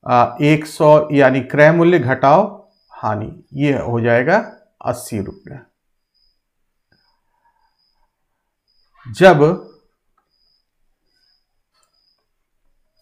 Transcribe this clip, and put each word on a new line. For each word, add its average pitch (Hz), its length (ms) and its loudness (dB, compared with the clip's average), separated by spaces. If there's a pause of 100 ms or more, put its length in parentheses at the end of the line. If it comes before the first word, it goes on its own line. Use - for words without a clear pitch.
अ, 120 340 0
एक 151 260 0
सौ 151 460 2
यानी 135 280 2
क्रय 147 320 2
मूल्य 170 260 2
घटाओ 131 720 -2 (200)
हानि, 107 640 -10
ये 139 260 -2
हो 117 220 -6
जाएगा 127 520 0 (340)
अस्सी - 340 -8
रुपया। - 460 -16 (3500)
जब 165 540 2 (3250)